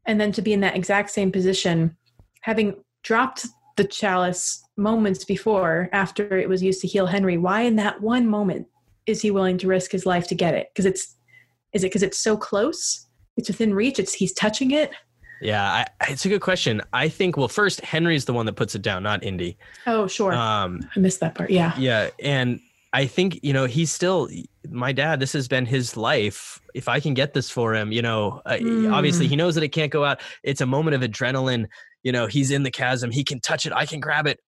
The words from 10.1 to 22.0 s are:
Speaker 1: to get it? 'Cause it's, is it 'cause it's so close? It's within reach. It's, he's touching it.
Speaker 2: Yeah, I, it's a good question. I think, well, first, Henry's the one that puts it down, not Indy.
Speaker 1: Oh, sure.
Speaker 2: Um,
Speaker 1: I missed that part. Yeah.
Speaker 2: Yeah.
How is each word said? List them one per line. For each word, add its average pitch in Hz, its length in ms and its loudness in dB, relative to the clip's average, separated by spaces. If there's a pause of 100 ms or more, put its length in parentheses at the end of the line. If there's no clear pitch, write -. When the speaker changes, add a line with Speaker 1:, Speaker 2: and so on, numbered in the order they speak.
Speaker 1:
to 190 60 -2
get 170 200 2
it? - 200 -2
'Cause 190 100 2
it's, - 320 -2 (560)
is 190 120 0
it 185 80 0
'cause 190 100 2
it's 190 160 0
so 214 180 2
close? 214 680 -2 (300)
It's - 120 -4
within 214 260 0
reach. 226 240 0
It's, 269 160 -2
he's 185 180 0
touching 214 380 0
it. 294 200 2 (520)
Speaker 2:
Yeah, 104 200 0
I, 98 240 0 (240)
it's 139 140 -4
a 190 60 0
good 202 100 2
question. 127 400 0 (140)
I 143 160 0
think, 180 260 0
well, 139 120 2
first, 202 340 0
Henry's 160 420 2
the 131 80 -2
one 117 140 0
that 104 80 -2
puts - 200 -2
it 104 60 -6
down, 95 220 -2
not 104 200 -2
Indy. 92 360 -4 (280)
Speaker 1:
Oh, 220 200 0
sure. 190 260 0
Speaker 2:
Um, 107 480 0 (160)
Speaker 1:
I - 40 2
missed 185 200 2
that 160 140 -2
part. - 160 -4
Yeah. 170 280 2
Speaker 2:
Yeah. 117 300 2 (120)